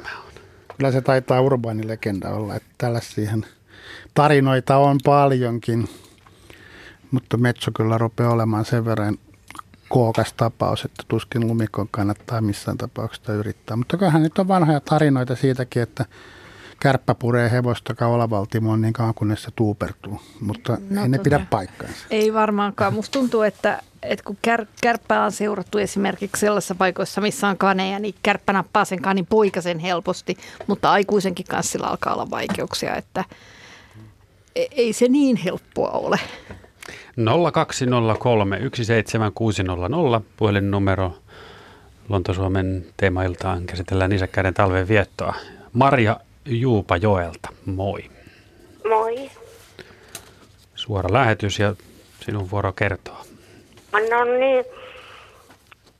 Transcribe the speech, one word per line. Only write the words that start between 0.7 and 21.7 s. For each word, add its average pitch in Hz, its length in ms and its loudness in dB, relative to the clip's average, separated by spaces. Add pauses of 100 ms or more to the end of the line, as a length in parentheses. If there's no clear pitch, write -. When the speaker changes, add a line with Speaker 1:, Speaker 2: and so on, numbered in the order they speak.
Speaker 2:
Kyllä 135 140 2
se 131 100 2
taitaa 131 400 2
urbaani 113 460 0
legenda 110 420 -6
olla, 104 260 -6
että - 220 -10
tällaisiahan 110 680 -2 (680)
tarinoita 135 640 4
on 143 280 6
paljonkin, 123 840 2 (1200)
mutta 127 260 -2
metso 120 340 0
kyllä 113 260 0
rupeaa 120 340 0
olemaan 113 340 2
sen 117 200 0
verran 107 320 -2 (720)
kookas 113 440 2
tapaus, 110 520 0
että - 220 -12
tuskin 117 400 -2
lumikon 110 440 -2
kannattaa 104 500 -4
missään 104 360 -2
tapauksessa 110 560 -8
yrittää. 107 440 -6
Mutta 123 200 -4
kyllähän 165 260 4
nyt 160 160 -2
on 185 80 2
vanhoja 160 320 4
tarinoita 139 560 2
siitäkin, 127 460 0
että - 240 -4 (760)
kärppä 127 340 2
puree 120 360 2
hevosta 120 440 0
kaulavaltimoon 113 840 0
niin 110 120 2
kauan, 110 200 0
kunnes 107 300 -2
se - 120 -14
tuupertuu. 104 640 -4 (180)
Mutta 110 380 -4 (120)
Speaker 3:
No 101 120 -2
Speaker 2:
ei 123 60 0
ne 131 100 2
Speaker 3:
tota, 117 60 -2
Speaker 2:
pidä 143 260 2
paikkaansa. - 600 -6